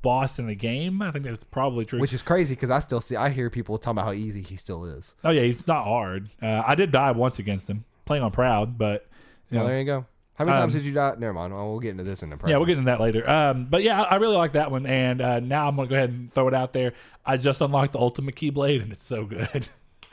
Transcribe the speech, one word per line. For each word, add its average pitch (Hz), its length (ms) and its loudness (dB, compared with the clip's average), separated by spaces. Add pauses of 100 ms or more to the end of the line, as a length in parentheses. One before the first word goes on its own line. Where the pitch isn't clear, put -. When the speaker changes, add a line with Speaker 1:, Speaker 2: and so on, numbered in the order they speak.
Speaker 1:
boss 127 340 2
in 120 80 -4
the 107 100 -4
game. 143 460 -2
I 190 100 -2
think 143 140 -6
that's 113 180 -8
probably 131 400 -2
true. 120 160 -2
Speaker 2:
Which 131 140 2
is 127 80 -4
crazy, 165 340 2
'cause 123 140 -4
I 131 100 4
still 120 220 -2
see, - 140 -6
I 127 140 0
hear 127 200 -2
people 110 300 -4
talking 110 180 -2
about 98 80 -2
how 104 80 -4
easy 104 300 -6
he 95 120 -14
still 87 300 -10
is. 71 380 -14
Speaker 1:
Oh, 160 80 2
yeah, 151 100 4
he's 120 260 0
not 151 180 0
hard. 104 440 -2 (120)
Uh, 110 240 0
I 139 100 4
did 175 160 2
die 135 200 4
once 123 280 0
against 98 280 -4
him, 107 160 -6 (220)
playing 147 180 0
on 104 80 0
Proud, 117 460 2
but, 104 300 -2 (420)
you 120 80 -4
Speaker 2:
Well, 117 80 2
Speaker 1:
know. 123 60 2
Speaker 2:
there 131 80 0
you 135 60 -2
go. 135 200 -2 (300)
How 151 100 0
many 139 100 4
times - 200 2
Speaker 1:
Um, 151 60 0
Speaker 2:
did 143 60 -4
you 139 60 -4
die? 139 240 2
Never 113 160 -4
mind. 87 180 -6
Well, 101 200 -6
we'll 113 80 -4
get 117 100 -4
into 92 140 -8
this 95 180 -6
in 78 100 -10
a 73 40 -10 (100)
Speaker 1:
Yeah, 151 120 4
we'll 165 100 4
get 175 80 2
Speaker 2:
preface. - 20 -2
Speaker 1:
into 127 140 2
that 113 100 2
later. 113 260 2
Um, 139 440 2
but 180 100 4
yeah, 214 220 2
I, 180 100 2
I - 40 4
really 214 200 4
like 165 140 2
that 147 180 2
one, 135 160 -4
and, 127 340 0
uh, 123 200 2
now 143 280 0
I'm 143 80 0
gonna 135 120 -2
go 135 80 0
ahead 127 160 2
and 120 200 -10
throw 131 160 4
it 131 60 4
out 127 200 0
there. 127 200 0 (320)
I 135 120 2
just 135 220 2
unlocked 139 340 2
the 131 60 -4
Ultimate 131 360 0
Keyblade, 139 480 0
and 107 80 -8
it's - 120 -16
so 113 220 -6
good. 113 480 -4
<laughs> - 60 -20 (340)